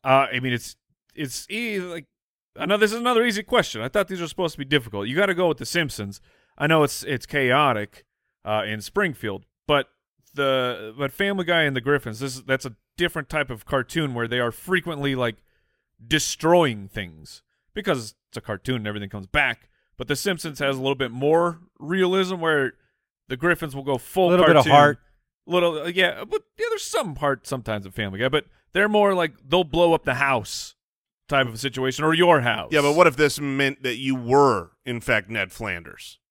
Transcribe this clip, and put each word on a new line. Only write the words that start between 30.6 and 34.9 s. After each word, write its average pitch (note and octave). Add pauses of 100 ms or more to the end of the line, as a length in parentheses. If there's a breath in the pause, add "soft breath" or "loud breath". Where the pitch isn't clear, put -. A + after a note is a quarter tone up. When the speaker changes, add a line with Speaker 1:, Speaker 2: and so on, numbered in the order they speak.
Speaker 1:
type C3+
of A2+
situation C3
or D#3+
your E3
house. A#2
Speaker 3:
Yeah, D3+
but C#3+
what E3+
if C#3+
this D3
meant C#3
that B2
you C3+
were, A#2+ (140)
in A#2+